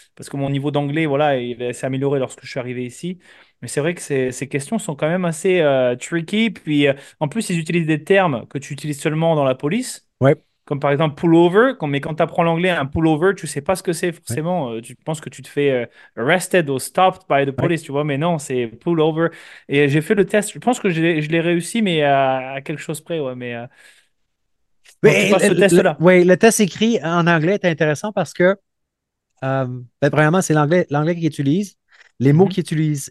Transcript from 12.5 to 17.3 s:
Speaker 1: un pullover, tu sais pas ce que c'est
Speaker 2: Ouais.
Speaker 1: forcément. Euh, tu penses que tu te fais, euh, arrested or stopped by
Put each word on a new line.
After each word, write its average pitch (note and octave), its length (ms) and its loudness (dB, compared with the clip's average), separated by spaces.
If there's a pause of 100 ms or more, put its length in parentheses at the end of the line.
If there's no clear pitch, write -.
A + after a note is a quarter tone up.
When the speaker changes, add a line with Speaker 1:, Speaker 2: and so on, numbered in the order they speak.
Speaker 1:
un D#3+ 160 -2
pullover, D#3+ 500 2
tu F3 120 -12
sais D3 140 -10
pas F#3+ 140 -2
ce F#3 60 -8
que F#3 100 -4
c'est F3 180 -4
Speaker 2:
Ouais. E3 40 -4
Speaker 1:
forcément. D#3 600 -6
Euh, A2+ 80 -8
tu A#2+ 140 -18
penses D#3 240 -8
que C#3 120 -16
tu - 100 -18
te C3 60 -20
fais, C#3+ 240 0
euh, B2 140 0 (300)
arrested E3+ 540 0
or C3+ 100 -2
stopped F#3 480 0
by C#3 180 2